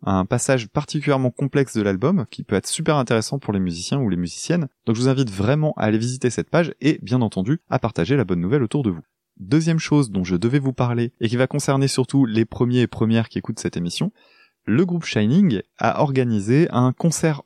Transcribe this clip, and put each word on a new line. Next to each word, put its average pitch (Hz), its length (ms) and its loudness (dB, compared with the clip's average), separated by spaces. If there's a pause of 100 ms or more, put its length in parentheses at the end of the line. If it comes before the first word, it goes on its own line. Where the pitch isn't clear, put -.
un 95 220 2
passage 123 440 0
particulièrement 139 600 -2
complexe 139 440 -2
de 110 60 0
l'album, 107 500 0
qui - 120 -12
peut - 120 -2
être 92 120 0
super 160 280 0
intéressant 123 420 0
pour 123 140 -6
les 101 80 0
musiciens 90 400 -2
ou 117 100 0
les 87 80 0
musiciennes. 139 520 -4 (160)
Donc 113 100 2
je 117 60 -2
vous 131 80 4
invite 131 200 0
vraiment 131 480 0
à 107 120 0
aller 107 80 2
visiter 123 320 -2
cette - 200 -4
page 156 320 0
et, 143 200 0
bien 120 200 0
entendu, 107 480 -2
à 120 100 0
partager 107 360 -2
la 131 80 2
bonne 90 180 -2
nouvelle 123 200 0
autour 131 220 -2
de 104 80 0
vous. 85 100 -6 (360)
Deuxième 160 420 0
chose 143 320 0
dont 95 120 -2
je 90 120 -2
devais 117 240 2
vous 135 140 -2
parler, 120 480 -2
et 110 80 0
qui 120 80 -2
va 127 100 2
concerner 139 400 0
surtout 131 380 2
les 113 200 2
premiers 123 360 0
et 113 60 2
premières 113 420 0
qui - 80 -6
écoutent 113 220 -8
cette - 180 -4
émission, 87 340 -4 (540)
le 123 200 2
groupe 175 200 -4
Shining 120 560 2 (160)
a 113 240 0
organisé 127 720 2
un 123 200 2
concert 156 540 -2